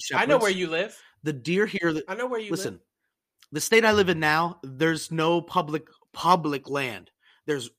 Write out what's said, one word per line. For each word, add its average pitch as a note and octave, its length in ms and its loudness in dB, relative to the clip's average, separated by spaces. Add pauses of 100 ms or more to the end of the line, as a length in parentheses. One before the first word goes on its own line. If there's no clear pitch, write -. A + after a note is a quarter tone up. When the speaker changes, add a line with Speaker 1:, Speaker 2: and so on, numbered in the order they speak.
(120)
Speaker 1:
I B2+ 140 0
know C#3+ 80 4
Speaker 2:
shepherds. B3+ 80 4
Speaker 1:
where G#3 80 4
you F3+ 180 -2
live. E3+ 320 -4 (220)
Speaker 2:
The D3+ 100 -4
deer E3 340 0
here F3 260 -2
that D#3 160 -4
Speaker 1:
I F#3+ 80 -6
know B3 100 -6
where B3 140 -4
you G#3+ 100 -8
Speaker 2:
Listen, C3 240 -6
Speaker 1:
live. - 80 -20 (680)
Speaker 2:
the D3+ 80 -4
state A3+ 240 4
I A3 80 6
live G3+ 160 4
in E3+ 100 0
now, D#3+ 460 2
there's D3+ 480 -2
no D#3+ 280 2
public, E3 460 -4 (260)
public D#3 560 2
land. B2+ 420 -6 (360)
There's C3+ 320 -2